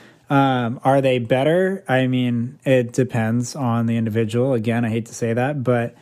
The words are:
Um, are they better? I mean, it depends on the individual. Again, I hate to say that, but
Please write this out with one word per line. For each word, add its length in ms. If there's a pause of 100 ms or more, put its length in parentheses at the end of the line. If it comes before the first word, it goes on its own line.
(300)
Um, 540
are 180
they 160
better? 720
I 180
mean, 580
it 300
depends 640
on 320
the 100
individual. 560
Again, 320
I 40
hate 180
to 80
say 180
that, 300
but 380